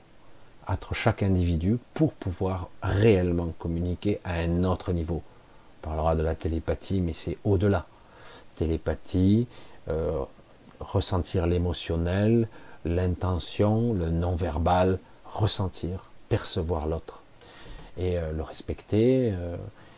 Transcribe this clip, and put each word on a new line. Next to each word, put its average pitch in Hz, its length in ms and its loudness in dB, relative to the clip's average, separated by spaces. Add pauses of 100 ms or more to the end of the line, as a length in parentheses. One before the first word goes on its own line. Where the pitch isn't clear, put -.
(680)
entre - 280 -4
chaque - 280 0
individu 90 560 2 (160)
pour 156 180 2
pouvoir 92 560 -4 (140)
réellement 90 760 4
communiquer 87 680 -2
à 90 100 -4
un 85 300 0
autre 92 280 0
niveau. 85 300 -2 (580)
On - 80 -10
parlera 80 260 0
de 80 80 2
la 80 120 0
télépathie, 82 680 -2
mais 85 120 0
c'est - 320 -8
au-delà. 98 420 2 (680)
Télépathie, 90 880 2 (420)
euh, 80 320 -2 (600)
ressentir 85 680 0
l'émotionnel, 90 1040 2 (360)
l'intention, 92 1080 0
le 82 180 0
non-verbal, 87 880 2 (280)
ressentir, 92 840 -2 (180)
percevoir 85 580 -2
l'autre - 340 -4 (760)
et, 90 220 0
euh, 80 140 -4
le 78 100 -4
respecter. 117 880 2
Euh, 87 240 -4 (400)